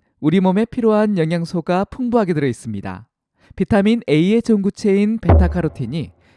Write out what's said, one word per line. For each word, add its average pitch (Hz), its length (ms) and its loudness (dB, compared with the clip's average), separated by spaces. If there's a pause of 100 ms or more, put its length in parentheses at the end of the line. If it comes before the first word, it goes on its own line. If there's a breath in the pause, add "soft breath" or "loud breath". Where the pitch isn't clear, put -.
(200)
우리 165 200 2
몸에 185 240 2
필요한 214 540 0
영양소가 170 680 -2
풍부하게 226 480 -2
들어있습니다. 110 760 -6 (480 soft breath)
비타민 214 520 2
A의 180 320 2
종구체인 208 760 0
베타카로틴이 165 960 0 (240 soft breath)